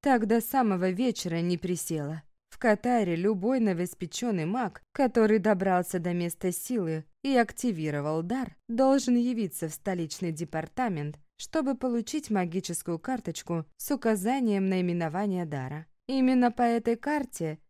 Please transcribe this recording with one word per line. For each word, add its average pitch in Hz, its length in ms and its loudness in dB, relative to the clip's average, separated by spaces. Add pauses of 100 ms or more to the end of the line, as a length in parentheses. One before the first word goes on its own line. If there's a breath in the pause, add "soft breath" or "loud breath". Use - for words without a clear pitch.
так 240 260 4
до 226 140 4
самого 202 480 2
вечера 185 520 -2
не 175 160 0
присела. 160 640 -4 (260)
В - 80 -20
Катаре 214 580 2
любой 208 460 0
новоиспеченный 180 840 -2
маг, 208 460 -4
который 220 480 4
добрался 185 600 2
до 175 140 -2
места 175 380 -2
силы 170 540 -4 (180)
и 269 140 2
активировал 156 880 0
дар, 240 340 -4 (100)
должен 262 480 4
явиться 233 540 -2
в 156 40 -8
столичный 175 600 -4
департамент, 160 840 -4 (200)
чтобы 277 380 -2
получить 254 540 -4
магическую 175 720 -2
карточку 170 680 -6 (120)
с - 120 -12
указанием 220 760 2
наименования 180 760 0
дара. 147 420 -8 (200)
Именно 254 440 4
по 247 120 0
этой 233 340 2
карте 233 600 -4 (120)